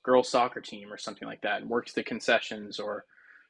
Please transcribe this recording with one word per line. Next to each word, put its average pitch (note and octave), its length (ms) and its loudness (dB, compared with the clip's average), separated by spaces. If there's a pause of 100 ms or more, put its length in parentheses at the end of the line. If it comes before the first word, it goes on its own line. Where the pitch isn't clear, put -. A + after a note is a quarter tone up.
girls B2+ 260 6
soccer B2 320 2
team G#2 320 -12
or G#2 40 -12
something A2 320 -10
like A2 140 -10
that, G#2 180 0
and A2+ 100 -6
works A#2+ 220 0
the - 100 -2
concessions G#2+ 760 0
or G#2 240 -6 (460)